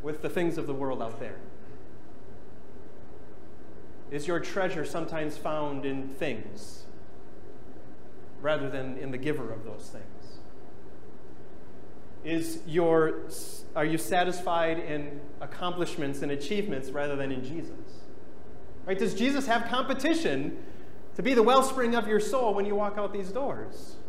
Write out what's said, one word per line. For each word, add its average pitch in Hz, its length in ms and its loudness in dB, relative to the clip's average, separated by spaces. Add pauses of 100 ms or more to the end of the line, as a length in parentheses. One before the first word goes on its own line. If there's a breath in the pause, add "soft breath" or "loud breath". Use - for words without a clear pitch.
with 151 180 0
the 156 60 0
things 165 300 2
of 139 100 0
the 139 60 0
world 135 280 0
out 113 200 -2
there? 101 160 -2 (2750)
Is 147 160 0
your 170 140 2
treasure 165 420 0
sometimes 156 540 0
found 147 480 0
in 135 240 0
things - 760 0 (1600)
rather 139 280 2
than 131 280 -2
in 139 140 -2
the 127 60 -2
giver 131 320 0
of 110 140 -2
those 104 260 -2
things? - 500 -4 (1900)
Is 160 420 0
your, 160 540 4 (560)
are 156 80 4
you 160 120 2
satisfied 175 800 2
in 143 440 -2 (180)
accomplishments 151 840 0
and 143 120 0
achievements 139 560 0
rather 143 260 0
than 135 160 0
in 123 140 0
Jesus? - 560 -2 (840)
Right? 190 140 0
Does 220 140 2
Jesus 262 340 2
have 233 220 2
competition 254 880 0 (580 loud breath)
to 180 80 -2
be 254 100 4
the 240 80 8
wellspring 240 540 6
of 214 120 2
your 214 120 4
soul 240 340 2
when 202 120 2
you 208 100 0
walk 202 200 0
out 202 160 -2
these 196 200 -2
doors? 160 640 -2 (140)